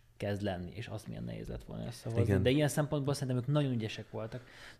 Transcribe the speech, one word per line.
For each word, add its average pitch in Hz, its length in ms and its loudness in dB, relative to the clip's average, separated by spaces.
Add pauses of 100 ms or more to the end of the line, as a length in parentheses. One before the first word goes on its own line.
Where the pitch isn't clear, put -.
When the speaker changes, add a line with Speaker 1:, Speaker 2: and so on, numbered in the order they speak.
(160)
Speaker 1:
kezd 101 260 -2
lenni, 90 320 -2
és 113 120 -8
azt 104 220 -8
milyen 113 160 -6
nehéz 113 240 -8
lett 117 160 -8
volna 113 220 -8
összehozni. 117 380 0
Speaker 2:
Igen. 127 180 6
Speaker 1:
De 120 80 6
ilyen 147 180 6
szempontból 143 460 2
szerintem 127 220 0
ők 120 100 0
nagyon 143 260 4
ügyesek 110 380 -4
voltak. 113 340 -6 (360)